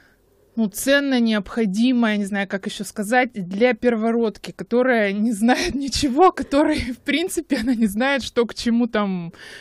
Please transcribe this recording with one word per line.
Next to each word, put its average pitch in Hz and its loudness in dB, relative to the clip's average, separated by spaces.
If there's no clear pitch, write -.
ну, 226 0
ценно, 277 2
необходимо, 226 2
я 208 0
не 208 -2
знаю, 196 -4
как 196 -6
еще 208 -8
сказать, 240 0
для 202 0
первородки, 226 0
которая 233 0
не 208 0
знает 247 0
<laughs> - -4
ничего, 285 2
которой, 302 0
в 240 -6
принципе, 294 -2
она 240 0
не 226 2
знает, 254 -2
что 233 0
к 220 -12
чему 233 0
там 190 -4